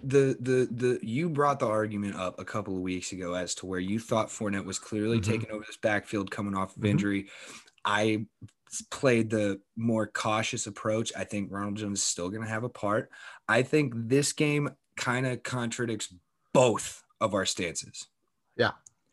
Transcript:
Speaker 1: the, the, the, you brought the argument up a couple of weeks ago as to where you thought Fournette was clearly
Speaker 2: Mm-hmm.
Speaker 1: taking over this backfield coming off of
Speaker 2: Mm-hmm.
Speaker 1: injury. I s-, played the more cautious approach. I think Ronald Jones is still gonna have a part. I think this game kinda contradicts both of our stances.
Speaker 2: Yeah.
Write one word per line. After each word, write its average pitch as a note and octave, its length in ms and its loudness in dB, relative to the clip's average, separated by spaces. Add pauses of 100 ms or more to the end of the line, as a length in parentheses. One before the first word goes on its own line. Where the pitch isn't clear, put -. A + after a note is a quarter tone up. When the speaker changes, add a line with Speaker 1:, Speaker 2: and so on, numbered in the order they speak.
Speaker 1:
the, C3+ 360 6
the, B2+ 320 4
the, B2 300 0
you C3 280 -2
brought C#3+ 300 2
the C3+ 80 0
argument G#2 480 0
up F#2 240 -6
a F#2+ 60 -8
couple G2+ 300 -4
of F#2 60 -2
weeks F#2 300 -4
ago F2+ 220 -6
as F2+ 220 -4
to - 100 -14
where F#2 140 -4
you G2 200 -2
thought A2 280 0
Fournette G2 380 -4
was F#2+ 120 -6
clearly A2 420 0
Speaker 2:
Mm-hmm. G#2 120 2
Speaker 1:
taking A2 200 2
over G#2+ 140 -6
this - 120 -16
backfield G2+ 520 0
coming G2+ 260 -4
off F#2+ 160 -2
of - 60 -20
Speaker 2:
Mm-hmm. G#2+ 80 -2
Speaker 1:
injury. G2+ 420 2 (560)
I A2 420 2 (460)
s-, - 200 -8
played A2+ 400 2
the G2+ 280 2 (160)
more A2+ 300 0
cautious A2 640 -2
approach. A2 500 -2
I G2 60 -4
think G2+ 280 -6
Ronald G2+ 260 -4
Jones G#2 220 -4
is - 60 0
still F2 240 -2
gonna A2 180 -6
have A2 160 -4
a A#2+ 60 -4
part. G#2+ 400 -2 (380)
I A#2 160 6
think D3 320 2
this B2 360 2
game D3 380 0 (260)
kinda B2+ 420 0
contradicts A#2 760 -4 (400)
both B2 500 4 (160)
of G#2+ 140 0
our F#2+ 140 2
stances. - 580 -6 (500)
Speaker 2:
Yeah. A#2 160 4 (420)